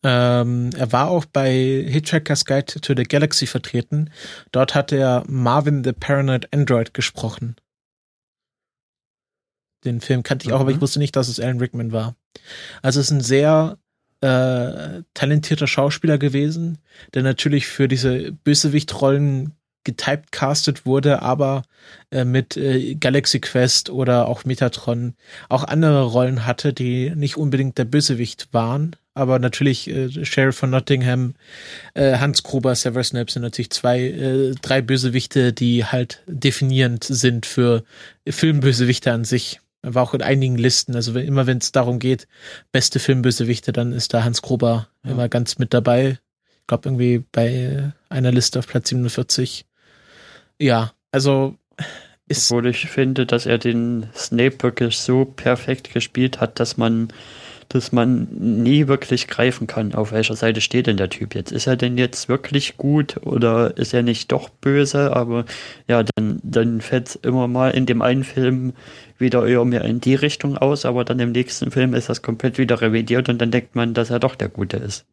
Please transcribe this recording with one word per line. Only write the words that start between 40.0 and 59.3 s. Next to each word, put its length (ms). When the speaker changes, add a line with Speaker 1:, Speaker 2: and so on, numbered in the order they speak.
Speaker 1:
auch 100
in 80
einigen 380
Listen, 360
also 200
wenn, 120
immer 200
wenn's 260
darum 280
geht, 280
beste 280
Filmbösewichte, 760
dann 220
ist 180
da 100
Hans 200
Gruber 460
Speaker 2:
Ja. 100
Speaker 1:
immer 180
ganz 280
mit 140
dabei. 460
Ich 60
glaub, 180
irgendwie 480
bei 600
einer 200
Liste 280
auf 80
Platz 240
siebenundvierzig. 760
Ja, 340
also 440
ist 240
Speaker 2:
Obwohl 140
ich 240
finde, 340
dass 220
er 100
den 580
Snape 480
wirklich 360
so 260
perfekt 720
gespielt 480
hat, 180
dass 160
man, 340
dass 220
man 400
nie 540
wirklich 420
greifen 380